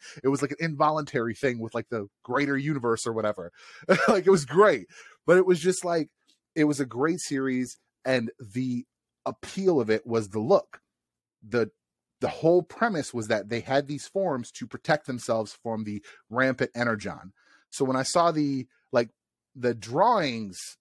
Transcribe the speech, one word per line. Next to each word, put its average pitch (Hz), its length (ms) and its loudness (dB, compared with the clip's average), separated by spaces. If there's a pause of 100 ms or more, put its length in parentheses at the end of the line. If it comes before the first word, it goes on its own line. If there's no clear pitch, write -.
(220)
It 131 60 0
was, 135 120 0
like, 143 120 -2
an - 80 -12
involuntary 151 760 0
thing 123 240 -2
with, 113 160 -8
like, 117 140 -6
the 104 200 -6 (140)
greater 139 340 0
universe 135 500 -2
or 117 60 -4
whatever. 104 400 -4 (360)
<laughs> - 200 4
Like, 185 180 4
it 190 40 8
was 165 140 6
great, 143 420 4 (400)
but 170 100 8
it 185 100 6
was 180 140 4
just, 180 240 0
like, 170 260 0 (440)
it 156 100 4
was 147 160 2
a 139 60 -2
great 127 340 -2
series. 131 580 -2 (260)
And 127 340 0
the 123 480 -6 (400)
appeal 180 540 0
of 110 100 0
it 110 160 0
was 113 220 -2
the 107 120 -4
look. 160 400 2 (680)
The, 110 240 0 (500)
the - 80 0
whole 175 340 2
premise 185 500 -4
was 113 160 -6
that 104 200 -2
they 117 120 -4
had 139 280 0
these 143 180 -10
forms 160 460 -4
to - 140 -14
protect - 400 -2
themselves 113 460 -4 (100)
from 110 220 -6
the 104 180 -8 (280)
rampant 127 440 0
energon. 101 580 -4 (380)
So - 140 -4
when 131 120 0
I 131 80 0
saw 170 260 2
the, 139 360 -2 (260)
like, 120 180 2 (460)
the 120 180 0
drawings 120 840 0 (220)